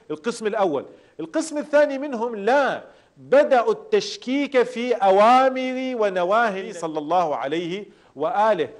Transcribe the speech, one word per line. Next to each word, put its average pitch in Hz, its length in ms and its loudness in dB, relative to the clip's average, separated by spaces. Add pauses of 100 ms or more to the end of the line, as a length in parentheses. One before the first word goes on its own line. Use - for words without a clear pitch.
(100)
القسم 214 360 -6
الأول. 180 400 -2 (340)
القسم 294 380 -6
الثاني 285 400 0
منهم 247 380 -6
لا، 214 480 0 (320)
بدأوا 226 560 2
التشكيك 247 920 -2
في 240 320 -4
أوامر 254 1000 4
ونواهي 202 760 0
صلى 165 260 -8
الله 156 380 0
عليه 165 480 -6 (320)
وآله. 175 520 0 (120)